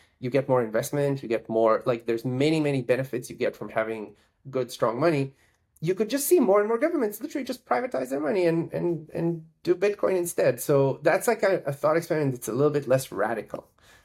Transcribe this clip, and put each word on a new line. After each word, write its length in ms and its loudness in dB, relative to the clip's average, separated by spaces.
you 120 -6
get 180 0
more 160 4
investment, 580 -2
you 60 -10
get 220 -2
more, 340 4
like, 220 -2
there's 180 -2
many, 360 2
many 200 2
benefits 480 -2
you 80 -14
get 180 -2
from 140 -12
having 480 -4
good, 240 -4
strong 260 -2
money. 360 0
You 120 0
could 140 -2
just 180 -4
see 140 6
more 200 4
and 80 0
more 100 0
governments 420 -2
literally 240 -8
just 220 -10
privatize 420 -2
their 100 -4
money 280 0
and, 260 0
and, 380 -4
and 340 -4
do 120 2
Bitcoin 420 0
instead. 420 0
So 440 2
that's, 260 2
like, 140 0
a, 240 2
a 80 -2
thought 240 2
experiment 340 0
that's 160 -8
a 40 -4
little 200 2
bit 160 -2
less 240 0
radical 560 -4